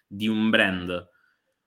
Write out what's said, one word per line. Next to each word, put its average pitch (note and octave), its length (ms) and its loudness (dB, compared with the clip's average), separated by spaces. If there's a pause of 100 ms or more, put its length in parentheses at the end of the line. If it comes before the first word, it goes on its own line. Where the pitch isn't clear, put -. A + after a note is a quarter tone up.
di G#2 220 -6
un A2 220 0
brand F#2 580 0 (580)